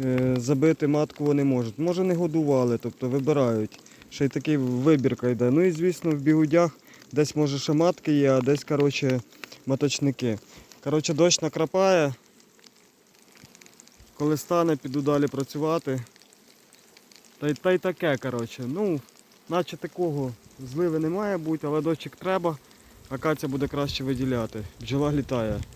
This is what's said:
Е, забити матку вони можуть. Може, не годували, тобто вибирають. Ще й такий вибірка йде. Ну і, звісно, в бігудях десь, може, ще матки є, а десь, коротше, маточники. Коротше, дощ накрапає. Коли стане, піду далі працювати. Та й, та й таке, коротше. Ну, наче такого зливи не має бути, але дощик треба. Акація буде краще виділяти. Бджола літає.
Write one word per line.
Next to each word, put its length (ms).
Е, 380
забити 480
матку 380
вони 200
можуть. 340
Може, 260
не 100
годували, 640
тобто 300
вибирають. 720
Ще 140
й 40
такий 280
вибірка 720
йде. 220
Ну 120
і, 80
звісно, 400
в 100
бігудях 500
десь, 240
може, 220
ще 140
матки 400
є, 200
а 80
десь, 240
коротше, 560
маточники. 720
Коротше, 300
дощ 280
накрапає. 720
Коли 180
стане, 400
піду 260
далі 240
працювати. 760
Та 100
й, 60
та 180
й 60
таке, 380
коротше. 500
Ну, 340
наче 280
такого 560
зливи 380
не 100
має 300
бути, 280
але 140
дощик 360
треба. 400
Акація 440
буде 160
краще 360
виділяти. 580
Бджола 320
літає. 480